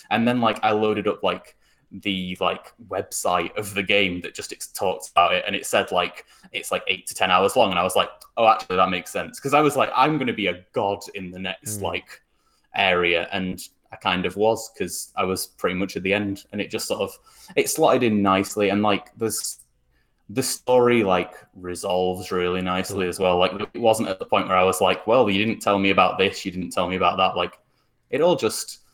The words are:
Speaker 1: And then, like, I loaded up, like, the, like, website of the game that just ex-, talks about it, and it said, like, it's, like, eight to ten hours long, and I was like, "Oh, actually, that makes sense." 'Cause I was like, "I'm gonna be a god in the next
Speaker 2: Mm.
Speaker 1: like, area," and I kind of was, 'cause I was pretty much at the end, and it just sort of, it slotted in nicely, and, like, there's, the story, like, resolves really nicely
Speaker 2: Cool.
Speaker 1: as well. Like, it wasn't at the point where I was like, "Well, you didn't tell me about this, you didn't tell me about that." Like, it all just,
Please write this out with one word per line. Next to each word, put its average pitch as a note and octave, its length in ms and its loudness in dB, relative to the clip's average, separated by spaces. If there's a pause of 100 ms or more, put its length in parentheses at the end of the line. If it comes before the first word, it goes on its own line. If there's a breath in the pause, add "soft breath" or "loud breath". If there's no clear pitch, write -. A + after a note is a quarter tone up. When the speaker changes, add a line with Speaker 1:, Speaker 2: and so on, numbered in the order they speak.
(120 loud breath)
Speaker 1:
And A2+ 160 2
then, B2 120 2
like, A2 240 0
I A2 80 4
loaded G#2+ 380 0
up, - 140 -2
like, F#2 340 -4 (340)
the, F#2 480 -4
like, F2+ 320 -2 (160)
website F#2 720 -4
of G2+ 180 -6
the G2+ 80 -2
game F#2+ 380 2
that E2+ 120 -12
just - 180 -12
ex-, - 160 -12
talks - 420 -4
about F2 240 2
it, F2+ 120 0
and G2+ 100 -4
it - 100 -8
said, - 260 0
like, F2+ 340 -2 (260 soft breath)
it's, - 200 -10
like, F#2 160 -2
eight F#2+ 200 -4
to - 80 -10
ten F#2+ 160 0
hours F#2+ 240 4
long, A2+ 160 4
and F2+ 80 -2
I F2 40 2
was F#2 120 0
like, F2+ 140 2 (280)
"Oh, A#2 100 4
actually, F#2 300 2
that F#2 120 4
makes F2+ 220 -6
sense." E2+ 280 -8
'Cause C3+ 140 -4
I D3 80 6
was C#3+ 140 2
like, A#2 200 2
"I'm D3+ 220 2
gonna B2 160 -2
be G2+ 140 -2
a F2+ 260 -4
god G2+ 260 -2 (140)
in F#2+ 180 -12
the F2+ 80 -14
next F#2+ 400 -10
Speaker 2:
Mm. G2 40 -8
Speaker 1:
like, - 380 -8 (540)
area," F2 560 2
and F#2 300 -6 (300)
I - 60 -16
kind F#2 280 0
of F#2 120 -6
was, A2 380 0
'cause - 400 -8
I G2 100 -2
was F#2 200 -2
pretty - 300 -4
much F#2+ 200 -4
at G2 60 -8
the F#2+ 140 0
end, G2+ 360 -4
and G#2 80 -6
it - 120 -6
just A2 160 -6
sort - 140 -4
of, G2 140 -6 (400 loud breath)
it B2 140 2
slotted C3+ 320 4
in G#2+ 220 2
nicely, G2 460 2
and, G2+ 120 2
like, G#2 340 0
there's, - 440 -6 (720)
the G#2+ 120 -2
story, A#2+ 600 4
like, F#2 320 2 (180)
resolves F#2 800 -2
really F2+ 320 0
nicely F#2 400 -2
Speaker 2:
Cool. F2+ 40 0
Speaker 1:
as F2 120 -6
well. F2+ 180 4
Like, F#2 140 4 (240)
it - 40 -10
wasn't A2+ 300 2
at F#2+ 80 -6
the - 80 -10
point G2 220 0
where F#2 100 2
I F#2 60 6
was F#2 180 2
like, F#2 240 2
"Well, A2+ 240 4
you G2+ 160 2
didn't A2 160 -4
tell G2+ 160 2
me G2 140 2
about F#2 260 4
this, G2 260 0
you F#2+ 80 -8
didn't E2+ 200 -8
tell F2+ 180 -2
me F#2 60 -2
about F2+ 220 0
that." F#2 200 0
Like, F2+ 220 -4 (500)
it C3 120 -2
all E3+ 140 4
just, - 440 -4 (140)